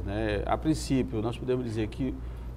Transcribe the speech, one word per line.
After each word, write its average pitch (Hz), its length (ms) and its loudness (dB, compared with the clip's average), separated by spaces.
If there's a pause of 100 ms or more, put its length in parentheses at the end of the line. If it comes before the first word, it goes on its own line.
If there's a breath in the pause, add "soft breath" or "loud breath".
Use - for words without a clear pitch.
né? 104 420 0
A 110 100 4
princípio, 131 640 2
nós 117 160 -2
podemos 127 280 0
dizer 110 240 0
que, 135 240 -2 (440 loud breath)